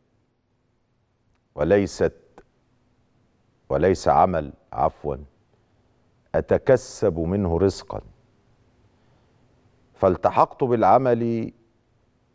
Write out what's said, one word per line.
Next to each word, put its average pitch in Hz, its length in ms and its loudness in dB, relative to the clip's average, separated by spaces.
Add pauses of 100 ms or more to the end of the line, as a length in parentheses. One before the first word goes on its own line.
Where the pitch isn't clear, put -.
(1500)
وليست، 87 580 0 (1600)
وليس 82 400 0
عمل، 78 440 2 (200)
عفوا، 71 440 -6 (1160)
أتكسب 92 840 0
منه 85 400 -2
رزقا، 98 420 -2 (1900)
فالتحقت 101 720 0
بالعمل 117 880 0 (840)